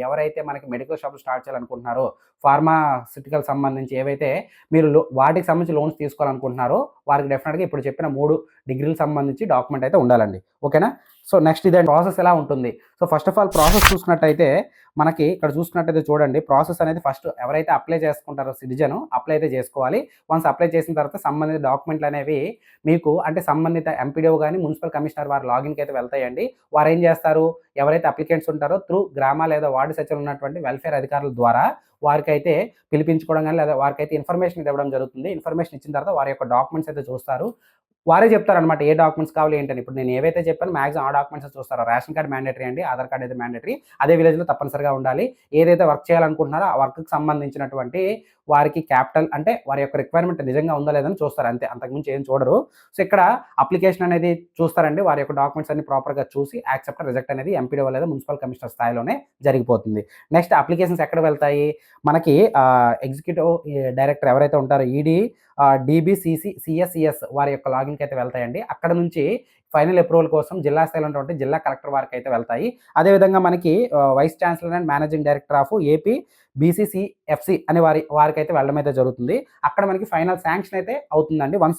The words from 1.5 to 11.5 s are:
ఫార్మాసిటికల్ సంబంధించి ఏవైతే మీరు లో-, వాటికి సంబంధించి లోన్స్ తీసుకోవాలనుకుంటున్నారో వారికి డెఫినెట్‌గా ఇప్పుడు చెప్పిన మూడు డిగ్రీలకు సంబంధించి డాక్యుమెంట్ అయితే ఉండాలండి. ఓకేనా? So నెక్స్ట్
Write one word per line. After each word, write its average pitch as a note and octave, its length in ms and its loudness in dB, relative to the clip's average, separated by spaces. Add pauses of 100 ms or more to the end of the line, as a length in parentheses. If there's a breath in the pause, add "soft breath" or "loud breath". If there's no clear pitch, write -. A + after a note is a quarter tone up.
ఫార్మాసిటికల్ C#3+ 1000 0
సంబంధించి C3+ 540 -4
ఏవైతే C#3 520 -4 (240 soft breath)
మీరు D#3 140 4
లో-, D3+ 260 4
వాటికి D#3 340 2
సంబంధించి E3+ 320 0
లోన్స్ D3+ 200 -4
తీసుకోవాలనుకుంటున్నారో C3 880 -4 (200 soft breath)
వారికి C#3+ 200 2
డెఫినెట్‌గా D#3 400 -2
ఇప్పుడు C#3+ 200 -6
చెప్పిన C3+ 180 -6
మూడు C#3+ 280 0 (340 soft breath)
డిగ్రీలకు D3 300 -4
సంబంధించి D3 560 -2
డాక్యుమెంట్ C3+ 320 -2
అయితే E3+ 100 2
ఉండాలండి. A#2+ 460 4 (220)
ఓకేనా? D#3 260 2 (400 soft breath)
So G3 80 6 (100)
నెక్స్ట్ D#3+ 180 2